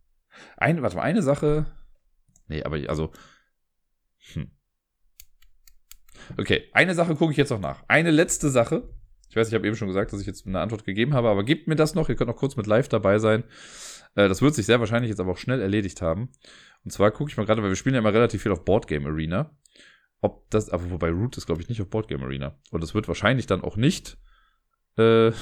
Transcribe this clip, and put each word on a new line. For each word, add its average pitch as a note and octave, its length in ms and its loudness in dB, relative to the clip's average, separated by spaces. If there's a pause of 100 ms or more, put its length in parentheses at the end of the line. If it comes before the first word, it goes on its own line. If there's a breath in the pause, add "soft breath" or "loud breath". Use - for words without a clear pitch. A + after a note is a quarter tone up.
(580 loud breath)
ein, D#3 240 0
warte G#2 140 -2
mal, D#2+ 80 -4
eine F3 180 0
Sache. D3 440 0 (840)
Nee, D#2 160 -6
aber D2+ 140 -4
ich, B1 120 -6
also, D#2 220 -4 (1200 soft breath)
hm. - 180 -10 (1900 loud breath)
Okay, - 360 -2
eine F3 200 4
Sache E3+ 220 0
gucke E3 160 2
ich C3+ 60 -2
jetzt C#3+ 120 4
noch A2+ 100 -2
nach. C#2+ 280 -8
Eine D3+ 240 4
letzte D#3 380 2
Sache. B2+ 400 2 (400)
Ich - 60 -20
weiß, A2+ 120 2
ich G#2+ 60 -4
habe A2 120 0
eben G#2+ 100 0
schon G#2 120 -6
gesagt, F#2+ 240 -2
dass G2+ 80 -6
ich G2 80 -8
jetzt - 180 -12
eine F#2 140 -4
Antwort G#2 240 -4
gegeben A2+ 300 0
habe, A#2+ 160 4
aber G2+ 140 2
gebt D3 240 0
mir D#3+ 80 0
das D#3 200 2
noch. D#3+ 140 0
Ihr A#2 60 -2
könnt A#2+ 140 0
noch A#2 60 -6
kurz - 220 -4
mit G#2+ 100 -4
live A2 220 2
dabei G2+ 280 2
sein. A2 260 2 (720 loud breath)
Äh, G2+ 120 6
das F#2 140 0
wird D3+ 140 4
sich G2+ 100 -2
sehr A#2+ 140 4
wahrscheinlich A#2 300 -2
jetzt G2 100 -4
aber F#2 120 -2
auch F2+ 60 -6
schnell B2+ 240 -4
erledigt G2 400 -2
haben. F#2 280 -2 (540 loud breath)
Und - 80 -14
zwar G#2 200 2
gucke D3 180 -6
ich - 80 -10
mal A2 80 -2
gerade, A2 160 0
weil G2+ 80 0
wir F#2 60 -2
spielen C3+ 200 -2
ja B2+ 40 0
immer G#2+ 140 2
relativ A2+ 280 2
viel G#2 100 -2
auf E2+ 140 -4
Board A2 220 2
Game D2 180 -4
Arena. D#2+ 500 -4 (640 soft breath)
Ob - 300 -4
das, G#2+ 200 0
aber F2 220 -4
wobei E2+ 180 0
Root G2 280 -2
ist, - 80 -10
glaub E2 140 -2
ich, E2+ 100 -10
nicht A2+ 120 -6
auf F#2 80 -8
Board A2 180 -4
Game C#2+ 160 -6
Arena. C2+ 360 -8 (120)
Und E2 120 -4
es D#2+ 100 -8
wird G#2+ 140 -2
wahrscheinlich G#2+ 400 0
dann F#2 140 0
auch - 160 -6
nicht, C#3 400 0 (800)
äh, A2+ 340 6 (100)